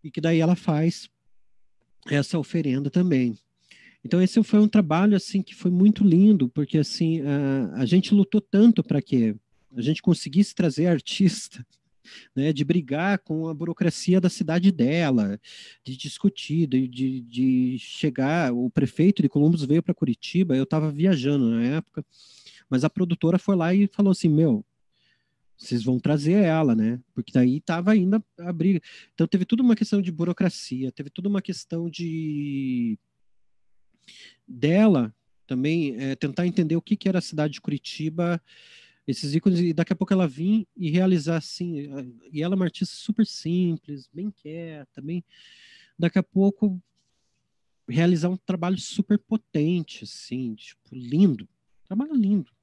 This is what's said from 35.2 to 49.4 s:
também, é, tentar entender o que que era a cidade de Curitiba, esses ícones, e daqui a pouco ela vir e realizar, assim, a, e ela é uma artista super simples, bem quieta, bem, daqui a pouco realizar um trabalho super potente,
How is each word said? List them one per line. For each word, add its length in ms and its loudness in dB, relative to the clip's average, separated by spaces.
também, 500 -2
é, 180 -6
tentar 320 -4
entender 300 0
o 60 -2
que 140 -2
que 120 -4
era 100 0
a 40 -2
cidade 320 -4
de 60 -18
Curitiba, 800 -6
esses 280 -6
ícones, 240 2
e 140 0
daqui 200 -2
a 40 -2
pouco 160 -4
ela 160 2
vir 380 -2
e 140 -6
realizar, 460 0
assim, 560 -8
a, 120 -12
e 100 -6
ela 120 -2
é 20 -2
uma 80 0
artista 300 -4
super 320 -2
simples, 840 -4
bem 180 -10
quieta, 720 -16
bem, 220 -8
daqui 200 0
a 40 2
pouco 580 0
realizar 400 2
um 80 -4
trabalho 420 -4
super 400 -2
potente, 840 -4